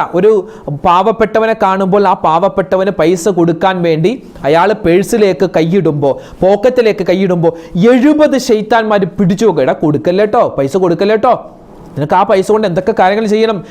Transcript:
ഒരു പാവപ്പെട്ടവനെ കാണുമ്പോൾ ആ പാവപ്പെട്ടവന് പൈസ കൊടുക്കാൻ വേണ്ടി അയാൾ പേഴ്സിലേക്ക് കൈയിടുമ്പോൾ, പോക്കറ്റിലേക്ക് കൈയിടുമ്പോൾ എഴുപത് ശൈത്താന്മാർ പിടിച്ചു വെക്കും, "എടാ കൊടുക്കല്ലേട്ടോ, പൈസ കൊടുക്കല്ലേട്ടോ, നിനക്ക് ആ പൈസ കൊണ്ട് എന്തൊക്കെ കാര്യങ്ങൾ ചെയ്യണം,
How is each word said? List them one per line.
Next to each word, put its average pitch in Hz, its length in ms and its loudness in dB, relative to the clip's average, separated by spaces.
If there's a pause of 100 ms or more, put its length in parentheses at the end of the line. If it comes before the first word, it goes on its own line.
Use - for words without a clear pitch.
(160)
ഒരു 185 160 2 (540)
പാവപ്പെട്ടവനെ 220 800 0
കാണുമ്പോൾ 190 460 0
ആ 180 40 2
പാവപ്പെട്ടവന് 185 760 0
പൈസ 170 380 0
കൊടുക്കാൻ 185 540 0
വേണ്ടി 170 400 -2 (220)
അയാൾ 165 280 2
പേഴ്സിലേക്ക് 196 760 0 (100)
കൈയിടുമ്പോൾ, 156 580 0 (280)
പോക്കറ്റിലേക്ക് 208 680 0
കൈയിടുമ്പോൾ 175 420 0 (380)
എഴുപത് 285 480 2
ശൈത്താന്മാർ 214 680 0 (140)
പിടിച്ചു 202 280 0
വെക്കും, 165 160 2
"എടാ 143 100 0
കൊടുക്കല്ലേട്ടോ, 185 680 0 (160)
പൈസ 139 180 -2
കൊടുക്കല്ലേട്ടോ, 202 580 0 (600)
നിനക്ക് 147 240 -2
ആ - 20 2
പൈസ 196 300 0
കൊണ്ട് 214 180 0
എന്തൊക്കെ 185 300 -2
കാര്യങ്ങൾ 208 260 0
ചെയ്യണം, 214 440 0